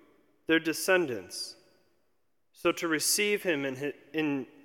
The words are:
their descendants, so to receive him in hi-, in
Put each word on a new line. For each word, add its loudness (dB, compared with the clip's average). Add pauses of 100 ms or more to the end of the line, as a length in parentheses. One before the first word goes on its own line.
(460)
their 6
descendants, -2 (960)
so 0
to -2
receive 0
him 0
in -4
hi-, -6 (180)
in 0 (180)